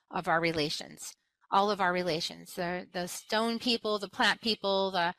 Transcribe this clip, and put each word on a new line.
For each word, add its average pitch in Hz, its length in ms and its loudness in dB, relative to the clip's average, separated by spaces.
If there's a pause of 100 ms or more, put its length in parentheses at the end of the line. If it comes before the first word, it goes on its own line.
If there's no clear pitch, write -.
(120)
of 180 160 -4
our 165 120 4
relations, 160 760 -2 (340)
all 202 220 4
of 196 100 0
our 180 120 2
relations, 175 600 -4
the, 180 380 -4
the 180 160 -6
stone 226 500 -2
people, 226 400 0
the 202 120 -6
plant 208 320 2
people, 196 500 0
the 180 280 0